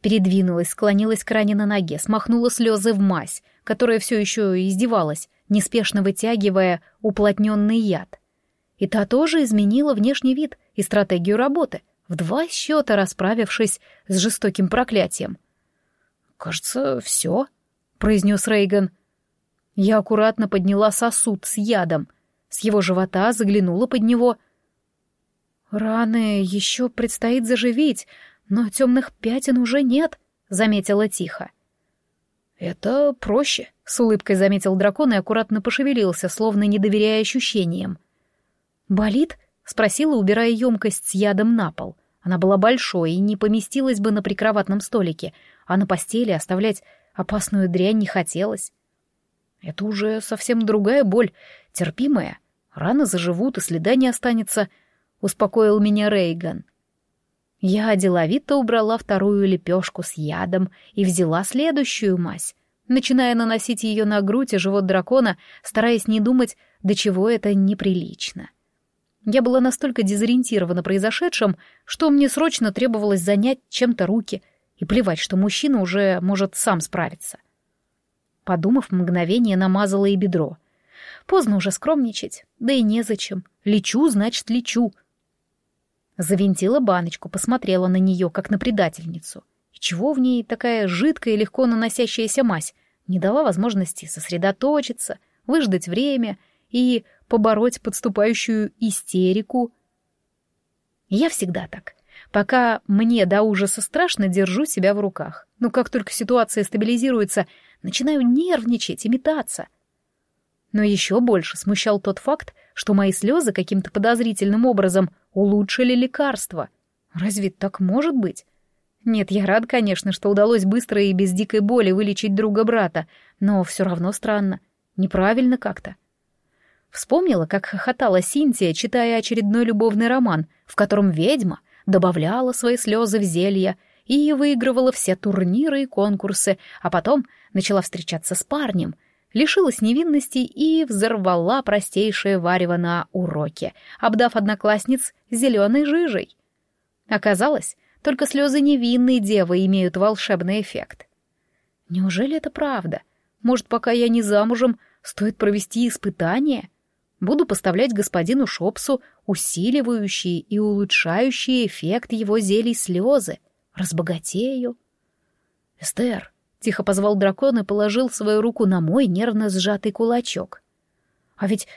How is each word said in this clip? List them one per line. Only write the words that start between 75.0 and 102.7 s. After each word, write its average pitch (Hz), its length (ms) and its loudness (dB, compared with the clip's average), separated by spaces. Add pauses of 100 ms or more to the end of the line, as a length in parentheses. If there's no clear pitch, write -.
что - 180 -4
мужчина 208 460 2
уже 190 380 2
может 190 340 0
сам 185 260 2
справиться. - 580 -8 (1040)
Подумав, 190 460 0
мгновение 180 640 0
намазала 196 500 2
и 202 100 2
бедро. 180 400 -2 (720)
Поздно 247 300 2
уже 185 140 0
скромничать, - 760 -4 (120)
да 247 140 0
и 262 100 4
незачем. 214 600 -2 (200)
Лечу, 214 440 2
значит, 208 420 0
лечу. 240 420 0 (1200)
Завинтила 190 640 2
баночку, 180 480 -2
посмотрела 190 600 -2
на 185 80 2
нее, 185 340 2
как 190 200 -6
на 202 80 0
предательницу. 170 840 -4 (280)
И - 60 -20
чего 202 340 -2
в 269 60 -2
ней 254 260 0
такая 226 440 -2
жидкая 226 460 0
и - 20 0
легко 220 300 0
наносящаяся 226 760 0
мазь? 175 300 -2 (320)
Не 185 120 -2
дала 208 240 2
возможности 196 640 -2
сосредоточиться, 196 1120 -4 (280)
выждать 226 420 0
время 226 500 -2 (320)
и 247 340 0 (220)
побороть 226 540 2
подступающую 214 960 -2
истерику. 208 920 -2 (1400)
Я 247 220 2
всегда 180 380 -6
так. - 260 -20 (360)
Пока 233 560 0